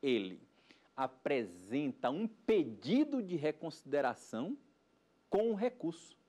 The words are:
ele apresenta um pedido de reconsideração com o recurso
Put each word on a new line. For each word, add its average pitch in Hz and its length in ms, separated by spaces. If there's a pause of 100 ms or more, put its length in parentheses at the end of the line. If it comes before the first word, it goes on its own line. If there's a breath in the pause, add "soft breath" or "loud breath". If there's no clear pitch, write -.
ele 101 360 (560 soft breath)
apresenta 123 1160
um 190 160
pedido 220 960
de 180 140
reconsideração 143 1200 (720)
com 220 220
o - 20
recurso 196 640 (100)